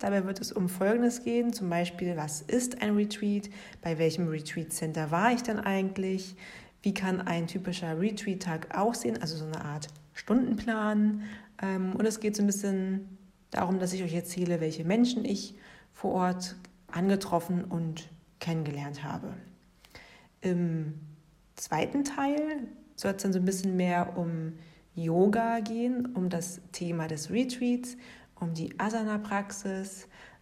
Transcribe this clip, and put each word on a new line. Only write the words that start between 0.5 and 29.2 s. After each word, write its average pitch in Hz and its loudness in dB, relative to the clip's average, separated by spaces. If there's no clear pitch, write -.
um 185 2
Folgendes 240 2
gehen, 233 2
zum 185 -2
Beispiel, 175 0
was 151 -4
ist - 0
ein 208 2
Retreat, 208 0
bei 165 -2
welchem 160 4
Retreat 156 -4
Center 156 -2
war 196 6
ich 240 2
denn 214 -2
eigentlich, 190 0
wie 202 2
kann 185 0
ein 170 0
typischer 175 -2
Retreat-Tag 185 -2
aussehen, 226 2
also 160 -4
so 156 -6
eine 156 -6
Art 147 -6
Stundenplan. 214 2
Ähm, 190 0
und 214 2
es 214 0
geht 208 0
so 208 2
ein 202 6
bisschen 196 0
darum, 190 2
dass 180 0
ich 185 -4
euch 165 -2
erzähle, 175 0
welche 160 -2
Menschen 220 4
ich - -2
vor - -2
Ort 185 0
angetroffen 180 2
und 165 -4
kennengelernt 147 -2
habe. - -6
Im 165 2
zweiten 277 0
Teil 285 0
soll 196 0
es 196 -4
dann 196 2
so 185 4
ein 180 4
bisschen 185 2
mehr 180 2
um 165 -2
Yoga 208 4
gehen, 240 0
um 180 2
das 170 -4
Thema 170 -2
des 156 -6
Retreats, 247 0
um 165 -2
die 160 -6
Asana-Praxis, 202 -2